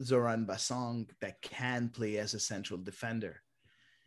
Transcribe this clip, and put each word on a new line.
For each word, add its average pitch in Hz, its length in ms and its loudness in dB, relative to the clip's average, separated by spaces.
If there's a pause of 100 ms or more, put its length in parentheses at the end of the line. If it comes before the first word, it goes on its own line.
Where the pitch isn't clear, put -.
Zoran 120 440 6
Basong 117 600 0 (120)
that 98 220 -6
can 123 460 0
play 110 300 0
as 107 160 0
a 104 60 -2
central 98 380 -4
defender. 101 600 -4 (680)